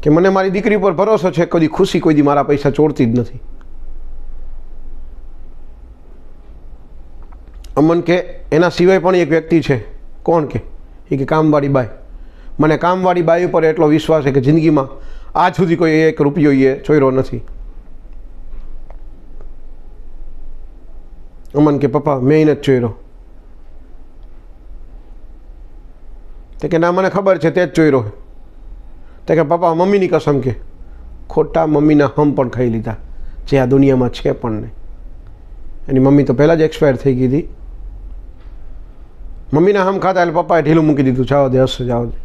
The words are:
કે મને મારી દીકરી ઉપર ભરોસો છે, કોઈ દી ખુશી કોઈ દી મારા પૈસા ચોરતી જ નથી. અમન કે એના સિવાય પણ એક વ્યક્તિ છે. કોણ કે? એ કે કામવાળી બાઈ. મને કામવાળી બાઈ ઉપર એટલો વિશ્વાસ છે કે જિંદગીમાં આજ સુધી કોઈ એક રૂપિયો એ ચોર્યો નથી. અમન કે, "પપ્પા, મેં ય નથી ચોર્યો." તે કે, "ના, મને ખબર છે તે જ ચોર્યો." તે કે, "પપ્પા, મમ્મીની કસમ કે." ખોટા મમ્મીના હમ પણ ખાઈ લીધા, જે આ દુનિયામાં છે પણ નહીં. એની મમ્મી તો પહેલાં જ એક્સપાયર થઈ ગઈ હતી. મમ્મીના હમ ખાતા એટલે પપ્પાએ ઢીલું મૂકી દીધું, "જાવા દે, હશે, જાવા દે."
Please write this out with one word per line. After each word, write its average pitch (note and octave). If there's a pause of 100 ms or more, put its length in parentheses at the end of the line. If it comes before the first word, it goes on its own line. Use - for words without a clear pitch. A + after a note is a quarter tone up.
કે D3+
મને E3+
મારી F#3+
દીકરી G3+
ઉપર G3
ભરોસો F#3
છે, D#3
કોઈ E3+
દી D#3
ખુશી F3+
કોઈ D#3+
દી D3
મારા C#3+
પૈસા C#3+
ચોરતી D3
જ A#2
નથી. - (4000)
અમન E3
કે E3+ (380)
એના D#3
સિવાય F#3
પણ F3+
એક E3+
વ્યક્તિ D#3+
છે. C3 (400)
કોણ E3
કે? A#2 (500)
એ C#3+
કે C3+
કામવાળી D3+
બાઈ. C3+ (720)
મને D3+
કામવાળી F3+
બાઈ E3+
ઉપર E3+
એટલો D#3+
વિશ્વાસ D#3
છે C3+
કે C3
જિંદગીમાં D3+ (520)
આજ F3+
સુધી E3+
કોઈ E3
એક D#3
રૂપિયો C#3+
એ C3+
ચોર્યો C3+
નથી. B2+ (4000)
અમન D3
કે, C#3
"પપ્પા, C#3+
મેં C#3
ય D#3
નથી C#3+
ચોર્યો." A#2+ (3750)
તે -
કે, E3+
"ના, E3+
મને F#3+
ખબર F#3+
છે D#3+
તે F3+
જ C#3+
ચોર્યો." C#3+ (1200)
તે D#3+
કે, D#3+
"પપ્પા, E3+
મમ્મીની F#3
કસમ D3
કે." B2 (720)
ખોટા D#3+
મમ્મીના D3+
હમ D3+
પણ B2+
ખાઈ A#2+
લીધા, A2+ (540)
જે C#3
આ C3
દુનિયામાં C3
છે -
પણ A#2+
નહીં. G#2+ (1160)
એની C3+
મમ્મી C#3
તો C3+
પહેલાં D3+
જ D#3
એક્સપાયર D#3
થઈ C3+
ગઈ B2+
હતી. C#3+ (2000)
મમ્મીના F#3+
હમ G3
ખાતા F#3
એટલે E3+
પપ્પાએ E3
ઢીલું D#3
મૂકી D3
દીધું, C3
"જાવા C#3
દે, B2+
હશે, B2+
જાવા A#2+
દે." A2+